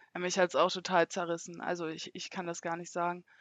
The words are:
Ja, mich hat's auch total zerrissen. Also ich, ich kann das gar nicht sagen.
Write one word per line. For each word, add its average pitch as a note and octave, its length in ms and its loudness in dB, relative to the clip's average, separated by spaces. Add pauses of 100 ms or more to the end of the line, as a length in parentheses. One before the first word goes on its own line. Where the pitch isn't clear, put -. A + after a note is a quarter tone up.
(140)
Ja, F3 60 -8
mich F3+ 200 0
hat's F3+ 160 4
auch F3 160 8
total F3+ 380 2
zerrissen. E3+ 520 -4
Also F3 260 -4
ich, D#3+ 280 -8
ich F#3 140 -10
kann F#3 180 -6
das E3+ 140 -6
gar E3+ 160 -4
nicht F3 140 -10
sagen. F3 320 -2 (180)